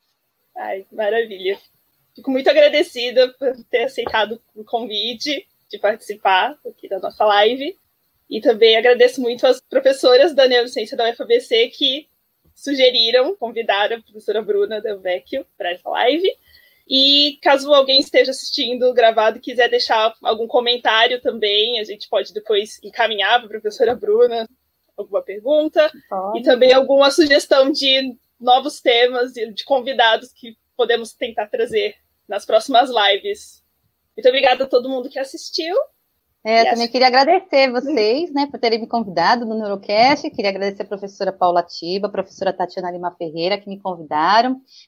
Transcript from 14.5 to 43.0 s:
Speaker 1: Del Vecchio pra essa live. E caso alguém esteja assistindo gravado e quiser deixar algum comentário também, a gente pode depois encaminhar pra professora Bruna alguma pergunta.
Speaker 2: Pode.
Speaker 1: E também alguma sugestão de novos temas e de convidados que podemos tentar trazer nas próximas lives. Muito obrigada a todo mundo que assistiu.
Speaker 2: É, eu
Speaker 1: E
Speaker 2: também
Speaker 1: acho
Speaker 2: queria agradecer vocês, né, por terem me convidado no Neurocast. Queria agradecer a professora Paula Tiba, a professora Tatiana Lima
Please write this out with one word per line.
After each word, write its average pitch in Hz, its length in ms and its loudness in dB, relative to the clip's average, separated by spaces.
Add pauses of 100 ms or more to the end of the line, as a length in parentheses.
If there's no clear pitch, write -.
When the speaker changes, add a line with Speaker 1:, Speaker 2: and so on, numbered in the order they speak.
Speaker 1:
Del 214 200 -8
Vecchio 185 460 -6 (120)
pra 180 120 -8
essa 180 200 -12
live. 285 360 0 (600)
E 285 540 2
caso 285 320 2
alguém 269 260 4
esteja 262 300 2
assistindo 254 640 -2
gravado 226 420 2
e - 40 -20
quiser 240 280 0
deixar 233 540 0
algum 220 240 -2
comentário 240 720 0
também, 220 580 -2
a 208 60 -6
gente 202 240 -14
pode 202 240 -4
depois 208 500 -4
encaminhar 220 580 0
pra 214 100 -14
professora 220 440 -4
Bruna 226 540 0 (480)
alguma 190 240 -6
pergunta. 302 720 0 (180)
Speaker 2:
Pode. 196 300 -6
Speaker 1:
E 240 40 -8
também 254 300 4
alguma 277 380 4
sugestão 285 600 4
de 269 460 -2 (240)
novos 254 400 0
temas 247 560 0
e 226 160 -8
de - 120 -12
convidados 240 680 0
que 233 240 -20 (180)
podemos 233 380 -2
tentar 226 360 -8
trazer 220 480 -4 (300)
nas 202 200 -8
próximas 240 420 2
lives. 202 760 -2 (540)
Muito 220 120 0
obrigada 262 360 2
a - 20 -4
todo 247 220 0
mundo 262 220 -8
que - 80 -12
assistiu. 320 580 -8 (680)
Speaker 2:
É, 220 140 2
eu 226 40 6
Speaker 1:
E 226 80 2
Speaker 2:
também 233 120 0
Speaker 1:
acho 233 100 -4
Speaker 2:
queria 254 140 2
agradecer 269 640 2
vocês, 262 600 -2
né, 285 180 -4
por 226 80 -14
terem 226 220 -2
me 226 80 -10
convidado 214 580 -2
no 220 100 -6
Neurocast. 220 720 0
Queria 202 220 -4
agradecer 196 320 -6
a 202 40 -16
professora 196 460 -8
Paula 175 300 0
Tiba, 190 460 -8
a - 20 -16
professora 185 420 -6
Tatiana 180 380 -8
Lima 175 260 -8